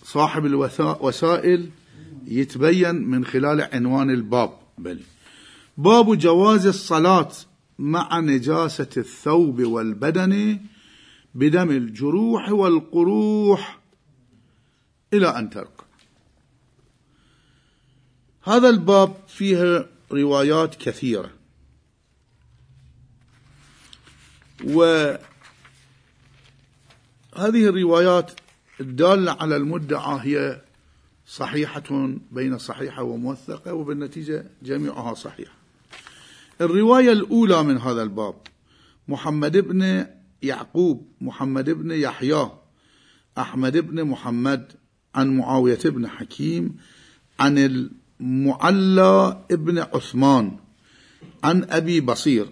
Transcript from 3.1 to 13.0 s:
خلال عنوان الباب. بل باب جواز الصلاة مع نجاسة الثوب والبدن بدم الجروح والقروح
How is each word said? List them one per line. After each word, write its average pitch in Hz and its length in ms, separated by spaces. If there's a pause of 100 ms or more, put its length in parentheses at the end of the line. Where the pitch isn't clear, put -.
خلال 147 360
عنوان 135 480
الباب. 120 480 (200)
بل 85 220 (760)
باب 214 400
جواز 185 500
الصلاة 180 640 (480)
مع 165 400
نجاسة 151 800
الثوب 143 680
والبدن 160 960 (760)
بدم 156 360
الجروح 143 800
والقروح 202 1300 (1300)